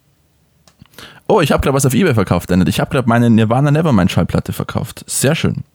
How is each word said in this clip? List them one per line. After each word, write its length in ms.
Oh, 120
ich 100
hab 100
grad 140
was 100
auf 80
eBay 220
verkauft, 360
Daniel. 180
Ich 100
hab 120
grad 180
meine 220
Nirvana 420
Nevermind 400
Schallplatte 400
verkauft. 560
Sehr 260
schön. 300